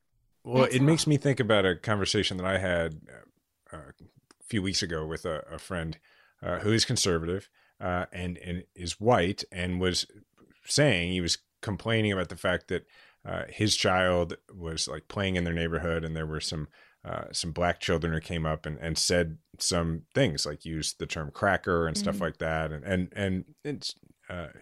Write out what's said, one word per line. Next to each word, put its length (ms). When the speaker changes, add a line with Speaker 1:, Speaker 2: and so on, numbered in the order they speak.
Speaker 1:
Well, 200
Speaker 2:
That's 120
Speaker 1:
it 60
makes 240
Speaker 2:
all. 40
Speaker 1:
me 80
think 220
about 260
a 100
conversation 600
that 80
I 120
had, 440
uh, 60
a 140
few 180
weeks 200
ago 240
with 200
a, 260
a 60
friend, 400
uh, 180
who 120
is 140
conservative, 640
uh, 320
and, 260
and 260
is 240
white, 540
and 280
was 260
saying, 480
he 80
was 180
complaining 520
about 180
the 60
fact 320
that, 180
uh, 240
his 260
child 600
was, 380
like, 200
playing 280
in 80
their 80
neighborhood, 520
and 120
there 100
were 140
some, 280
uh, 280
some 200
black 280
children 340
who 60
came 260
up 180
and, 140
and 180
said 420
some 440
things, 320
like, 180
used 340
the 80
term 240
cracker 560
and 120
stuff 200
Speaker 2:
Mm. 40
Speaker 1:
like 160
that. 340
And, 120
and, 300
and 300
it's, 300
uh, 180